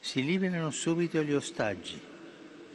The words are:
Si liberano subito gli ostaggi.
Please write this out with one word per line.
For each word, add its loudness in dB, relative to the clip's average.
Si 0
liberano 2
subito 2
gli 2
ostaggi. 0